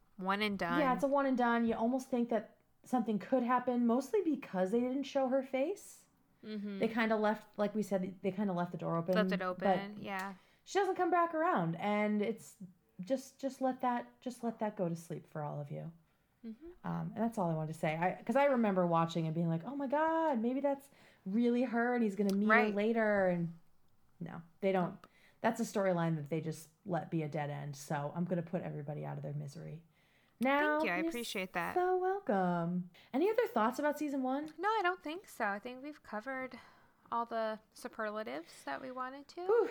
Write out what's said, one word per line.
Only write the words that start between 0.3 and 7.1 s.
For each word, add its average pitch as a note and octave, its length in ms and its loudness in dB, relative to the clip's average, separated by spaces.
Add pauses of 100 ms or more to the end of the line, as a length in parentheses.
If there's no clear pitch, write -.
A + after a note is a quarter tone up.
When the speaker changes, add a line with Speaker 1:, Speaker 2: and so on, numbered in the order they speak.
Speaker 1:
and G3+ 160 0
done. F3 220 0
Speaker 2:
Yeah, C4 140 4
it's C4+ 100 -2
a - 40 4
one C#4 180 2
and C4 120 2
done. A#3 280 4
You A3+ 80 2
almost A#3+ 360 0
think A#3+ 200 0
that A3 260 -2 (280)
something A3 340 0
could B3+ 240 2
happen, B3 440 2
mostly C#4 380 2
because F#3+ 460 0
they A#3 100 2
didn't C4 240 -2
show C4+ 240 0
her C4 140 2
face. C4+ 560 -4 (480)
Speaker 1:
Mm-hmm. G#3 340 -6
Speaker 2:
They A3 80 2
kinda A3 280 2